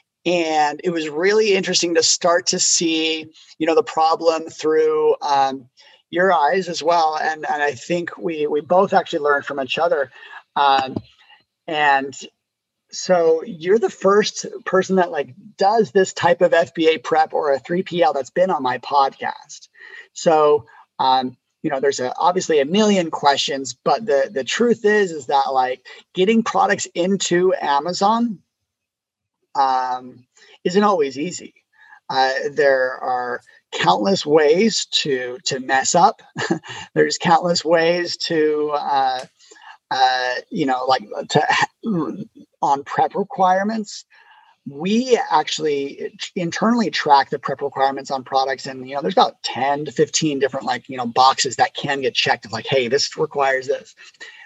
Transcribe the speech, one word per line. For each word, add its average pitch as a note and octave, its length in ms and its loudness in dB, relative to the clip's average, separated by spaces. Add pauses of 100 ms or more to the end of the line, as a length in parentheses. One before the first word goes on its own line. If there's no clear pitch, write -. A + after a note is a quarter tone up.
(240)
And D#3 600 0
it F3+ 60 -2
was D#3+ 180 -4
really G3 460 2
interesting F3 420 0
to D#3+ 60 4
start F3 460 2
to F#3 120 -2
see, D#3+ 680 0 (320)
you D#3 80 -2
know, D#3+ 80 2
the D#3 80 4
problem D#3+ 640 0
through, D#3 760 2
um, C3+ 480 0 (420)
your F3+ 220 2
eyes E3 360 2
as D#3+ 140 -6
well. D#3+ 380 2
And, D#3 300 -4
and D3 120 -2
I C#3+ 100 0
think E3+ 440 -6
we, D#3+ 300 -4
we D3+ 140 -2
both F3+ 340 2
actually E3+ 240 0
learned C#3+ 260 0
from C#3+ 160 -8
each C3 180 -6
other. D#3 340 0 (440)
Um, C3+ 400 2 (680)
and C#3+ 480 2 (800)
so E3 520 2
you're F3+ 360 0
the F#4+ 100 0
first - 560 0 (180)
person F#3 320 0
that, F3 140 2
like, C#3 240 -6 (220)
does G3+ 340 0
this F#3+ 220 2
type - 280 0
of F3 140 2
F E3+ 180 2
B D#3+ 160 0
A D#3+ 100 2
prep D#3 360 -2
or D#3 180 0
a C3+ 60 0
three F3 240 -4
P E3 200 -2
L D#3 100 2
that's C#3 180 -6
been F#3 200 0
on D3+ 120 -2
my B2+ 160 -4
podcast. - 880 -4 (440)
So, D3+ 540 2 (320)
um, C3 400 0 (240)
you D#3 80 -4
know, C3+ 100 -4
there's C3+ 180 0
a, B2 200 -4
obviously F3 420 0
a C3+ 60 0
million F#3+ 440 2
questions, C#3 600 -2
but C3+ 320 -2
the, C3+ 260 0
the B2+ 140 -6
truth A3+ 400 0
is, G#3 280 2
is C#3+ 160 -12
that, C#3 220 0
like, C3 360 -2 (260)
getting G#3+ 300 2
products G3 420 0 (100)
into F3+ 640 0
Amazon, F3+ 840 0 (1120)
um, B2+ 720 -2 (360)
isn't G3 220 2
always D3 340 2
easy. - 360 -10 (560)
Uh, C3 240 0 (160)
there C3+ 480 2
are B2 420 -4 (320)
countless - 540 0
ways D#3+ 640 4
to, B2+ 560 -4
to C3+ 120 -4
mess C3 360 -2
up. F#3 260 4 (380)
<laughs> - 360 -16
There's D3+ 220 2
countless E3+ 480 0
ways E3+ 540 2
to, D3+ 560 0
uh, C#3 460 -2 (680)
uh, B2+ 440 0 (160)
you E3+ 160 -2
know, B2+ 200 -2
like, C3 220 0 (220)
to, - 160 2 (1120)
on C#3+ 240 0
prep - 300 -2
requirements. G3 880 -2 (640)
We G#3+ 500 0 (120)
actually D3+ 840 -2 (200)
internally G3+ 540 0
track C#3 400 2
the D3 80 -6
prep C#3 240 -8
requirements C3+ 480 -2
on C3 120 -6
products. C3+ 440 -2
And, C3 200 -12
you C3+ 80 -12
know, C#3+ 60 -4
there's F#3 140 -4
about - 280 2
ten C#3+ 440 -2
to C3+ 40 -10
fifteen D3 480 0
different, C3+ 280 -2
like, B2 200 -4
you C3 120 -12
know, B2 80 -4
boxes C3 500 2
that B2+ 180 0
can C#3 280 -6
get A#2+ 120 -2
checked C3 300 -2
of, G2 80 -16
like, A2 140 -10
"Hey, C3+ 200 0
this - 300 -2
requires C3+ 500 -2
this, C3+ 300 -6 (500)